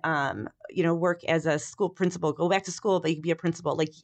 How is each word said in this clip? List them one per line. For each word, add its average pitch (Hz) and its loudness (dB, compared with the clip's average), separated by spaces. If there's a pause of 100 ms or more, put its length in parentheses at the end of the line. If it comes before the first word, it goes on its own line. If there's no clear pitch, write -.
um, 139 -2 (220)
you 180 0
know, 170 4
work 175 0
as 165 2
a 151 2
school 185 -2
principal, 175 -2
go 170 0
back 190 2
to 185 -10
school, 185 0
but 160 -2
you 156 0
can 151 -10
be 165 -2
a 160 0
principal. 165 -2
Like, 156 -2